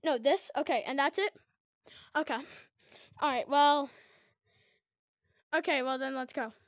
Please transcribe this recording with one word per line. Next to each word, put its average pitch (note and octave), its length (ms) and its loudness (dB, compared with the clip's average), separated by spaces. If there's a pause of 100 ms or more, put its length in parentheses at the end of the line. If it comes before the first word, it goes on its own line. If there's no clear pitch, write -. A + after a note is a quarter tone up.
No, D4 140 2
this. C#4 380 2
Okay, C4+ 300 0
and C4 120 -4
that's C#4 200 0
it? - 140 0 (840)
Okay. D4 220 -2 (840)
All D4 100 0
right, B3 180 -2
well. C#4+ 420 4 (1600)
Okay, D#4 280 0
well C4 160 -2
then C4+ 160 -6
let's B3+ 180 -8
go. A3+ 200 -6 (160)